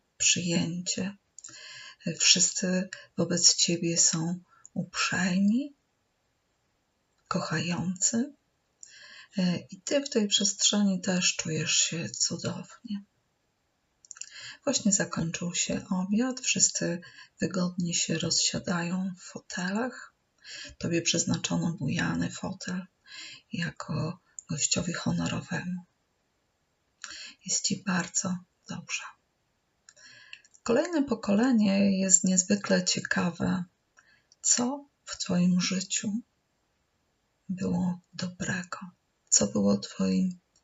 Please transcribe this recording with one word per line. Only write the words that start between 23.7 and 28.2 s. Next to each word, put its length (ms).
gościowi 440
honorowemu. 920
Jest 200
ci 180
bardzo 540